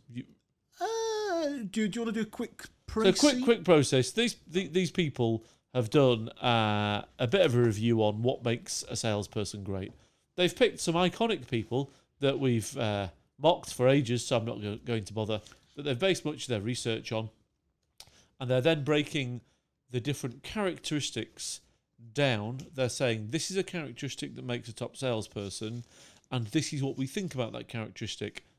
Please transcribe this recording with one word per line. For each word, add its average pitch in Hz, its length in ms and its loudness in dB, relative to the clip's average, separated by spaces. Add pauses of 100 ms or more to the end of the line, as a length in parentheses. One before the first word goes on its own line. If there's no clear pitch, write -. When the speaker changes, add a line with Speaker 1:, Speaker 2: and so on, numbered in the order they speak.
(120)
Speaker 1:
You 120 120 -10 (560)
Speaker 2:
Uh, 392 880 -2
do, 214 180 0
do 202 100 -4
you - 40 -4
wanna 226 100 -2
do 220 80 -2
a 214 60 0
quick - 360 -10 (300)
Speaker 1:
So 220 80 0
a 190 120 6
quick, 277 260 6
Speaker 2:
précis? 254 60 -2
Speaker 1:
quick 175 200 4
process. 139 460 6
These, 233 260 0 (100)
the, 175 220 -2
these 170 220 2
people 120 540 0 (300)
have 120 160 0
done, 123 380 6 (120)
uh, 104 640 2 (140)
a 127 80 2
bit 190 200 2
of 123 80 2
a 123 80 6
review 113 400 4
on 107 200 2
what 123 220 0
makes - 460 -4
a 113 60 -6
salesperson 104 680 -4
great. 98 280 -6 (440)
They've 180 180 2
picked - 260 2
some 165 140 -2
iconic 180 540 0
people 127 420 -2 (300)
that 135 180 2
we've, 123 380 0
uh, 104 320 -2 (300)
mocked 202 340 2
for 123 160 2
ages, 123 380 2
so 127 100 0
I'm 110 80 0
not 113 160 -6
go-, 104 240 -6
going 113 200 -4
to 107 100 -14
bother, 107 260 -2 (360)
that 147 80 -12
they've 135 140 -2
based 190 260 0
much 151 180 -6
of - 60 -10
their 113 120 0
research 113 520 -4
on. 110 180 -4 (1080)
And 127 120 -4
they're 127 100 4
then 151 240 2
breaking 143 560 0 (500)
the 123 100 -2
different 127 420 -6
characteristics - 1160 -4 (540)
down. 127 460 0 (140)
They're 131 140 0
saying, 113 420 0
"This 156 200 -4
is 185 60 -4
a 190 60 0
characteristic 139 760 -8
that 127 80 -14
makes 120 240 -6
a 110 40 -14
top - 240 -8
salesperson, 110 880 -4 (460)
and 120 180 -4
this 151 240 -2
is 139 100 -4
what 135 140 -4
we 131 100 -4
think 185 280 -6
about 117 180 -4
that 120 160 -12
characteristic." - 760 -10 (140)